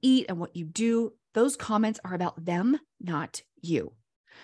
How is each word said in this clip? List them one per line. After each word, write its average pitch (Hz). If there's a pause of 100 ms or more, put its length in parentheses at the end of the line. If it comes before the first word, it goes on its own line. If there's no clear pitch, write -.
eat 262
and 175
what 170
you 170
do, 226 (200)
those 262
comments 220
are 185
about 175
them, 190 (220)
not 151 (200)
you. 143 (500)